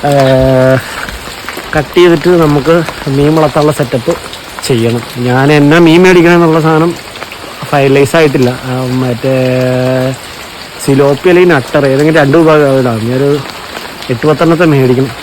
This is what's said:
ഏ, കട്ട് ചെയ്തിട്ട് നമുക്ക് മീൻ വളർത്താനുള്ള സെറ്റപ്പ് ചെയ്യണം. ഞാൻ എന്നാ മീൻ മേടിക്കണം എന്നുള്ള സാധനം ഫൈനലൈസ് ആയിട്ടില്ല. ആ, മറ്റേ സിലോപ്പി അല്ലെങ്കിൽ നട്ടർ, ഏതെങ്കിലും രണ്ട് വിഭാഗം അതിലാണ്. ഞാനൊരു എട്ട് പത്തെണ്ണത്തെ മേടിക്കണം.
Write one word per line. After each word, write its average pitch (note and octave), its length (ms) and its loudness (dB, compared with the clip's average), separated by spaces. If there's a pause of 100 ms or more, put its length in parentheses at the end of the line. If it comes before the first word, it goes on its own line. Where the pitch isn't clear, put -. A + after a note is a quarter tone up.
ഏ, - 20 2 (1600)
കട്ട് D3 220 -4
ചെയ്തിട്ട് E3+ 320 2 (140)
നമുക്ക് D3 320 2 (420)
മീൻ D3 200 2
വളർത്താനുള്ള D3+ 420 0
സെറ്റപ്പ് C3 340 -4 (540)
ചെയ്യണം. A#2 360 0 (240)
ഞാൻ C3 320 2
എന്നാ D3 180 4 (100)
മീൻ E3 180 6
മേടിക്കണം F3 340 4
എന്നുള്ള D#3+ 280 2
സാധനം D#3+ 260 0 (800)
ഫൈനലൈസ് C#3 480 2
ആയിട്ടില്ല. C3+ 300 2 (200)
ആ, B2+ 40 -4 (300)
മറ്റേ B2+ 320 -2 (1500)
സിലോപ്പി C#3 440 2
അല്ലെങ്കിൽ F3+ 240 2
നട്ടർ, C#3 380 -2
ഏതെങ്കിലും D3+ 300 2
രണ്ട് C#3+ 200 2
വിഭാഗം D#3 320 4
അതിലാണ്. B2 280 0 (100)
ഞാനൊരു C#3+ 280 0 (720)
എട്ട് A#2+ 180 -4
പത്തെണ്ണത്തെ E3 440 2
മേടിക്കണം. C3 500 2